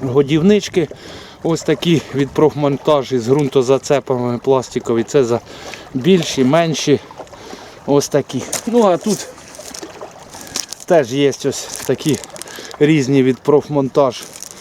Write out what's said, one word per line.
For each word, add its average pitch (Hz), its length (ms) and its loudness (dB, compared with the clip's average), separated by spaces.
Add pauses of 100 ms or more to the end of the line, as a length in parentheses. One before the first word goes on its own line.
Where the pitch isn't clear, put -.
годівнички. 151 840 2 (560)
Ось 165 200 -2
такі 170 380 2 (140)
від 135 140 0
профмонтажі 143 880 0
з 113 80 -4
ґрунтозацепами 131 1120 2
пластикові. 120 640 0
Це 139 200 2
за 117 160 0 (540)
більші, 147 500 2
менші. 165 560 2 (840)
Ось 139 220 0
такі. - 340 -4 (260)
Ну 233 160 2
а 180 140 2
тут 196 300 -4 (1600)
теж 139 280 2
є 139 160 2
ось - 580 -6
такі 135 320 -2 (600)
різні 139 440 4
від 127 140 2
профмонтаж 143 840 0 (380)